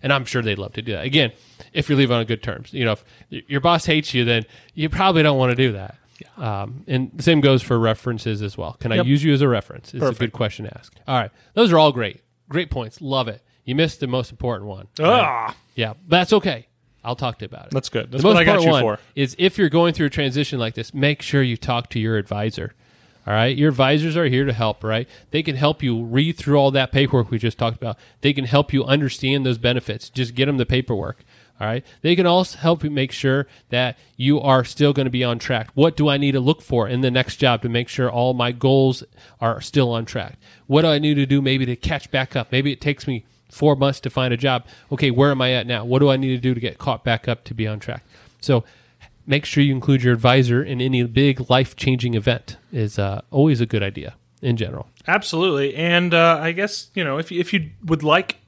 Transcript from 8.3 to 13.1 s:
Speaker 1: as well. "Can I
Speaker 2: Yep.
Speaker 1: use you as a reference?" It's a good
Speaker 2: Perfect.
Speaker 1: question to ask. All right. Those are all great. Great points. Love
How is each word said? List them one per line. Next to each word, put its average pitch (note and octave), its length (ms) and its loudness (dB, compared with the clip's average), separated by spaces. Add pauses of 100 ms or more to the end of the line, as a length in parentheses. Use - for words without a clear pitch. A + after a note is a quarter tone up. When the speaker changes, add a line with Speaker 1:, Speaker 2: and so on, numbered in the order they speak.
Speaker 1:
as G2+ 160 -8
well. E2 220 -10
"Can A#2 120 -6
I A2 60 2
Speaker 2:
Yep. A2 100 2
Speaker 1:
use C#3 160 2
you D3+ 100 4
as C3+ 80 2
a C#3+ 60 4
reference?" - 400 -4
It's - 80 -20
a C3 40 -8
good C#3+ 60 -2 (120)
Speaker 2:
Perfect. A#2 160 -4
Speaker 1:
question A2 320 -6
to A2 120 -14
ask. - 160 -20 (140)
All C3 120 0
right. G#2 120 -6 (220)
Those G#3+ 200 4
are E3 60 6
all D3+ 120 6
great. A#2 300 -8 (260)
Great D#3+ 220 -6
points. A#2 320 -8
Love C3 260 -2